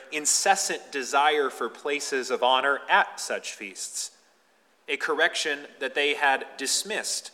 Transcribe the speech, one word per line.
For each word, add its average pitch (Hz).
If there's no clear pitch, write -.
incessant 165
desire 139
for 120
places 139
of 120
honor 131
at 185
such -
feasts, -
a 143
correction 147
that 131
they 143
had 135
dismissed -